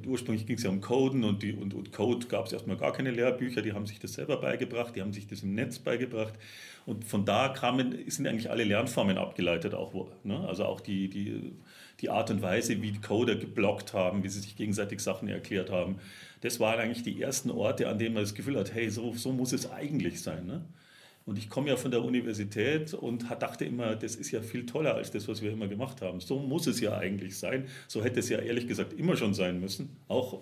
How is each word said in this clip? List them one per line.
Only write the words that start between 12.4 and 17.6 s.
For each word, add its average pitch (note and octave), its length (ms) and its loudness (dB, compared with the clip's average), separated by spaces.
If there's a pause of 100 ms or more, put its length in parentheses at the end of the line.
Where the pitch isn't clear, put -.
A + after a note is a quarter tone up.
Weise, G2+ 400 2
wie G#2 100 0
die G#2 100 -4
Coder A2 340 4
geblockt - 580 0
haben, F#2+ 300 4
wie F#2+ 60 -2
sie G2+ 100 -4
sich - 160 -10
gegenseitig G#2 460 0
Sachen G2+ 260 -2
erklärt F#2+ 420 -2
haben. F#2 280 0 (420)
Das A#2+ 200 -2
waren A2+ 200 4
eigentlich A#2 240 -2
die - 180 -4
ersten - 300 0
Orte, A2+ 380 2